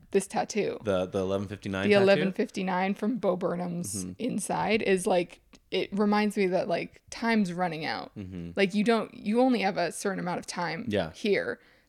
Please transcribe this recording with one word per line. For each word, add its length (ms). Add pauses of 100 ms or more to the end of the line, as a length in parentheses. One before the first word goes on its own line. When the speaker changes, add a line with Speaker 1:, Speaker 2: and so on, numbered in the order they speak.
(120)
Speaker 1:
this 140
tattoo. 580
Speaker 2:
The, 220
the 120
eleven 300
fifty-nine 400
Speaker 1:
The 60
Speaker 2:
tattoo? 80
Speaker 1:
eleven 300
fifty-nine 640
from 240
Bo 180
Burnham's 680
Speaker 2:
Mm-hmm. 140
Speaker 1:
Inside 640
is, 240
like, 340 (300)
it 220
reminds 440
me 120
that, 200
like, 320 (100)
time's 420
running 320
out. 340
Speaker 2:
Mm-hmm. 380
Speaker 1:
Like, 180
you 100
don't, 300
you 260
only 200
have 160
a 160
certain 260
amount 220
of 60
time 420
Speaker 2:
Yeah. 240
Speaker 1:
here. 480 (280)